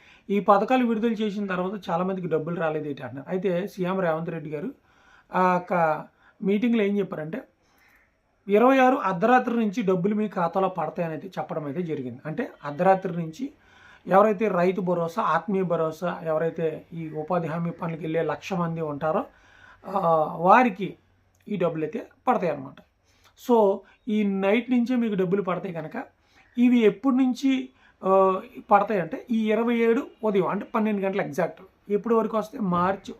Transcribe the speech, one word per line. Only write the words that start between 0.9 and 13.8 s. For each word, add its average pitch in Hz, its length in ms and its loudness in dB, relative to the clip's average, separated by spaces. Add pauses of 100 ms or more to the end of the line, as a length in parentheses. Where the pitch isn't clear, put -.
చేసిన 208 360 -2
తర్వాత 185 420 -6
చాలామందికి 180 380 -2
డబ్బులు 156 280 -2
రాలేదు 156 320 -4
ఏంటి 143 160 -8
అంటున్నారు. 131 260 -12
అయితే 185 380 -2
సీఎం 190 320 -4
రేవంత్ 165 300 -2
రెడ్డి 160 200 -8
గారు 156 220 -8 (600)
ఆ 185 200 4
యొక్క 180 200 -2 (680)
మీటింగ్లో 214 400 2
ఏం 202 140 0
చెప్పారంటే, 170 460 -6 (1040)
ఇరవై 240 300 6
ఆరు 254 180 6
అర్ధరాత్రి 233 600 2
నుంచి 220 280 0
డబ్బులు 185 320 2
మీ 214 120 -2
ఖాతాలో 185 420 0
పడతాయని 165 420 -6
అయితే 151 160 -10
చెప్పడం 156 380 -8
అయితే 143 180 -6
జరిగింది. 135 420 -8
అంటే 156 240 -6 (160)
అర్ధరాత్రి 175 520 0
నుంచి 170 360 -8 (540)